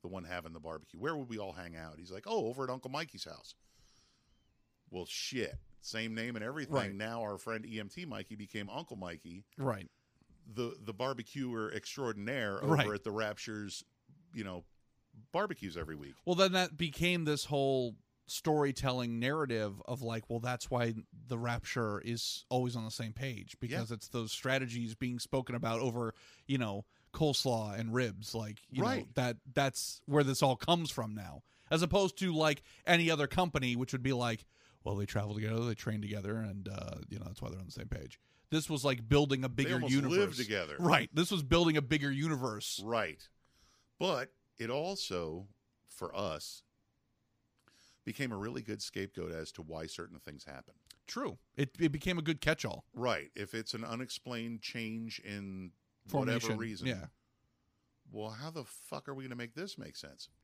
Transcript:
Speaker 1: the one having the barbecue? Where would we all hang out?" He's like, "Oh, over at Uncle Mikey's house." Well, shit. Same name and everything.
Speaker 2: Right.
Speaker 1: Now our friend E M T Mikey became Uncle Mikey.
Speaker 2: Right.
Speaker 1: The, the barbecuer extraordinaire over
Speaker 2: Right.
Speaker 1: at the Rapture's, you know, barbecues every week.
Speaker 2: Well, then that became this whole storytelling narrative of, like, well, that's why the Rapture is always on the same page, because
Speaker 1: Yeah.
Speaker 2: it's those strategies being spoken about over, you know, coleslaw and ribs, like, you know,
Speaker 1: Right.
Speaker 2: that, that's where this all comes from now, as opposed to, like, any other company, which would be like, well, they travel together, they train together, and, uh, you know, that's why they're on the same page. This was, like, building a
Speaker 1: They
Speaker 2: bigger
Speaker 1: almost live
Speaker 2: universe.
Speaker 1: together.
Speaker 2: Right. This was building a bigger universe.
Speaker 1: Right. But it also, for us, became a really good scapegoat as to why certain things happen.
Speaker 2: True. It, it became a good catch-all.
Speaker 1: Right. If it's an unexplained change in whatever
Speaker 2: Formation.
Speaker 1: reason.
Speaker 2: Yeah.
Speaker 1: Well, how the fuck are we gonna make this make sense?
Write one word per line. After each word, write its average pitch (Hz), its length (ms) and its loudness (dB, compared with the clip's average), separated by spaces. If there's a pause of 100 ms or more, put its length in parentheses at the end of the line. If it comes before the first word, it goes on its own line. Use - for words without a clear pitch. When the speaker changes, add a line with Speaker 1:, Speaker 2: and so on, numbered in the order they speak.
Speaker 1:
the 90 60 -10
one 92 160 -6
having 85 280 -6
the 80 80 -14
barbecue? 80 400 -10
Where 156 160 -2
would 131 120 -6
we 113 100 -6
all 98 140 -6
hang 85 240 -12
out?" 80 220 -12
He's 87 140 -16
like, 92 160 -10
"Oh, 208 180 2
over 123 180 -4
at 127 60 -2
Uncle 131 200 -6
Mikey's 151 340 -6
house." - 300 -14 (1400)
Well, 90 160 -6
shit. - 500 -4 (240)
Same 110 340 -4
name 117 220 -4
and 107 80 -6
everything. 143 300 -4
Speaker 2:
Right. 104 200 0
Speaker 1:
Now 113 280 -4
our 104 160 -4
friend 113 280 -6
E 110 120 -6
M 104 100 -6
T 175 160 -10
Mikey 110 320 -8
became 104 340 -8
Uncle 131 260 -8
Mikey. 87 480 -10 (120)
Speaker 2:
Right. 113 320 -2 (640)
Speaker 1:
The, 117 320 -2
the 101 120 -6
barbecuer 123 800 -2
extraordinaire 107 880 -2
over 151 120 4
Speaker 2:
Right. 107 200 4
Speaker 1:
at 101 100 -4
the 110 60 -2
Rapture's, 104 760 -4 (480)
you 113 120 -6
know, 90 200 -8 (640)
barbecues 160 460 -2
every 80 180 -4
week. 71 200 -10 (100)
Speaker 2:
Well, 175 120 2
then 190 160 8
that 180 260 2
became 170 480 2
this 147 180 2
whole 135 520 4 (300)
storytelling 127 920 2
narrative 120 680 0
of, 123 140 -4
like, 113 300 -4
well, 117 100 0
that's 123 300 -2
why 120 240 4 (320)
the 120 120 -2
Rapture 117 640 0
is - 460 -4
always 123 280 2
on 113 80 -4
the 113 60 -4
same 113 220 -4
page, 120 480 -8
because 123 300 -2
Speaker 1:
Yeah. 123 60 -4
Speaker 2:
it's - 120 -12
those 113 240 -2
strategies 120 600 0
being 123 240 -2
spoken 127 360 -2
about 117 260 0
over, 117 340 0 (320)
you 135 120 2
know, 107 280 -2 (260)
coleslaw 113 680 2
and 113 140 -2
ribs, 110 420 0
like, 107 260 -6 (100)
you 131 100 -2
know, 202 80 4
Speaker 1:
Right. 254 280 -2
Speaker 2:
that, 123 200 2 (160)
that's - 540 0
where 147 180 8
this 135 180 4
all 135 140 6
comes 170 340 4
from 113 240 -2
now, 87 280 -8 (280)
as 160 120 6
opposed 180 360 6
to, 185 160 4
like, 156 280 6 (240)
any 170 240 8
other 147 160 6
company, 135 500 4
which 127 160 0
would 127 100 0
be 135 120 4
like, 120 320 2 (380)
well, - 120 0
they 101 100 2
travel 104 280 0
together, 110 320 0
they 113 80 0
train 107 260 -2
together, 104 360 -2
and, 101 320 -4
uh, - 300 -6 (120)
you 101 80 -6
know, 90 80 -8
that's - 160 -8
why - 80 -4
they're 92 80 -8
on 92 80 -10
the - 60 -12
same - 160 -10
page. - 300 -8 (320)
This 156 200 0
was, 139 140 0
like, 127 240 0
building 139 360 6
a 131 40 0
Speaker 1:
They 123 160 2
Speaker 2:
bigger 127 100 2
Speaker 1:
almost 127 200 2
live 139 100 6
Speaker 2:
universe. 175 320 4
Speaker 1:
together. 120 420 0
Speaker 2:
Right. 170 360 6
This 165 160 4
was 180 120 2
building 165 340 8
a 151 60 6
bigger 143 300 2
universe. 131 720 0
Speaker 1:
Right. 107 440 0 (720)
But 156 340 2 (260)
it 113 120 -2
also, 101 800 -2 (400)
for - 280 -8
us, 85 460 -4 (1400)
became 120 280 -4
a 104 60 -2
really 117 240 -4
good 104 180 -6
scapegoat 92 520 -6
as 80 200 -8
to - 80 -12
why 80 260 -8
certain 87 320 -10
things 71 260 -16
happen. 67 280 -16 (340)
Speaker 2:
True. 226 300 -6 (200)
It, 135 220 0
it 160 140 4
became 175 260 0
a 165 40 0
good 156 180 0
catch-all. - 540 0
Speaker 1:
Right. 104 400 0
If 101 180 -6
it's 113 220 -4
an 113 100 -6
unexplained 117 800 -6
change 113 580 -4
in 95 520 -6 (380)
whatever 123 300 2
Speaker 2:
Formation. 110 180 0
Speaker 1:
reason. 113 280 -4
Speaker 2:
Yeah. 104 200 -2 (1040)
Speaker 1:
Well, 107 200 -6
how 127 200 -8
the 160 140 -8
fuck - 460 -10
are 139 40 -6
we 135 100 -6
gonna 127 120 -6
make 120 180 -6
this 190 220 -8
make 78 200 -12
sense? - 340 -14 (140)